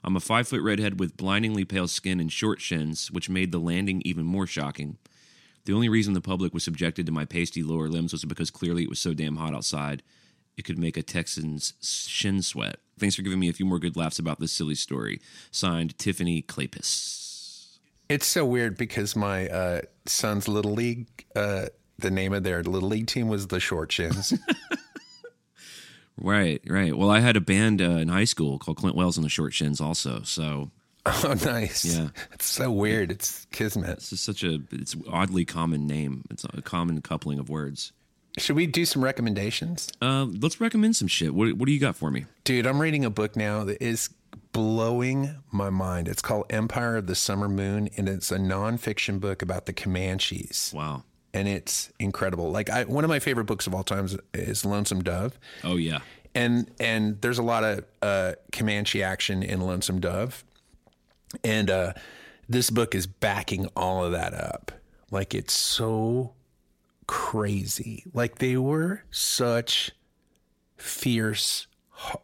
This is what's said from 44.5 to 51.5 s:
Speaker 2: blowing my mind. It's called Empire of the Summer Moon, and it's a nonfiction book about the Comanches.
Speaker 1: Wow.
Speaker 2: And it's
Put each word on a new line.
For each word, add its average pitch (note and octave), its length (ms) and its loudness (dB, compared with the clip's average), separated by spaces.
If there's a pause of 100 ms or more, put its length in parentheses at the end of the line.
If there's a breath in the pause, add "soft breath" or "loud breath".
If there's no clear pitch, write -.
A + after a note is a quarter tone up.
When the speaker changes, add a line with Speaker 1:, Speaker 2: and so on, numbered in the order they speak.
Speaker 2:
blowing A#2+ 840 2 (160)
my G2+ 180 0
mind. F#2 380 0
It's F#2+ 120 -4
called G#2+ 300 0
Empire A2+ 460 0
of G#2 100 -2
the F#2 80 -2
Summer G2+ 340 0
Moon, G2 480 0
and G2 120 0
it's G2 240 -2
a F#2+ 60 0
nonfiction G2+ 840 0
book G2 200 -2
about F2+ 260 -4
the F#2+ 60 -6
Comanches. - 1040 -2
Speaker 1:
Wow. D2+ 300 -6 (300)
Speaker 2:
And G2 120 0
it's - 520 -2